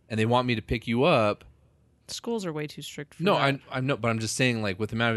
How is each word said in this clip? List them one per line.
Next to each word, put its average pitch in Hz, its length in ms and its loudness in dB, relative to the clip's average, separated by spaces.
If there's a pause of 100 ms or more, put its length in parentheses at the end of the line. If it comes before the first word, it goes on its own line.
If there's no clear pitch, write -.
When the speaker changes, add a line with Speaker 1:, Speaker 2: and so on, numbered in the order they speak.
Speaker 1:
and 110 100 -2
they 110 80 4
want 123 220 2
me 120 80 2
to 107 60 -2
pick 120 260 -4
you 117 160 2
up." 113 400 2 (640)
Speaker 2:
Schools 226 360 -6
are 170 80 -6
way 151 140 -6
too 147 160 -14
strict - 320 -14
for - 80 -8
Speaker 1:
No, 190 120 4
Speaker 2:
that. 123 80 2
Speaker 1:
I'm, 139 180 2 (100)
I'm 131 160 -4
no, 139 100 2
but 110 120 0
I'm 113 100 2
just 110 180 -4
saying, 120 260 2
like, 98 180 -2
with 107 100 -2
the 113 60 -6
amount 117 160 2
of 113 40 0